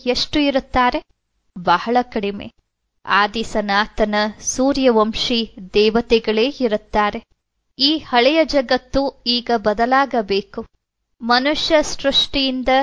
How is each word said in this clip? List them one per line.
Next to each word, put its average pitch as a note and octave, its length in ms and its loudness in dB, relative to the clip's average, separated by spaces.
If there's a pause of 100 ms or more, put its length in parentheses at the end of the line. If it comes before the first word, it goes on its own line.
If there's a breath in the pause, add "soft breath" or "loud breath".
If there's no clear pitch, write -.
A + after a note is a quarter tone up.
ಎಷ್ಟು B3 340 -2
ಇರುತ್ತಾರೆ? C4 600 0 (560)
ಬಹಳ F3+ 460 0
ಕಡಿಮೆ. G3+ 460 -6 (580)
ಆದಿ G3+ 380 0
ಸನಾತನ G#3 720 -2 (260)
ಸೂರ್ಯವಂಶಿ B3 960 0 (340)
ದೇವತೆಗಳೇ A3 840 2
ಇರುತ್ತಾರೆ. G#3 600 -2 (600)
ಈ C#4+ 180 2
ಹಳೆಯ C#4 460 2
ಜಗತ್ತು C4+ 580 -2 (260)
ಈಗ A#3+ 300 -2
ಬದಲಾಗಬೇಕು. A3+ 1040 -2 (600)
ಮನುಷ್ಯ B3+ 640 0
ಸೃಷ್ಟಿಯಿಂದ C4+ 880 -2 (120)